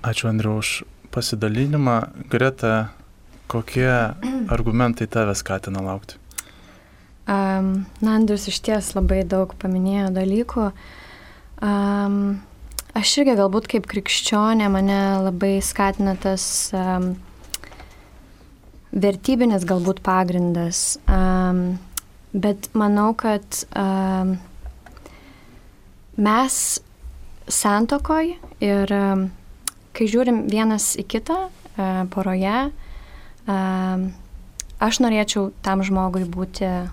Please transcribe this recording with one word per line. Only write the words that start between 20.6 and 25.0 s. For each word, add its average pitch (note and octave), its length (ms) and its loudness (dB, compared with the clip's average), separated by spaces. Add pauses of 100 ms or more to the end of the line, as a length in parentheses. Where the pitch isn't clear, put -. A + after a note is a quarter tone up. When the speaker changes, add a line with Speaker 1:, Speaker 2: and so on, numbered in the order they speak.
Speaker 2:
Am, F#3 760 2 (520)
bet G3+ 420 -2
manau, G#3 420 2
kad, G#3 320 -2 (240)
am, F#3+ 680 0 (1800)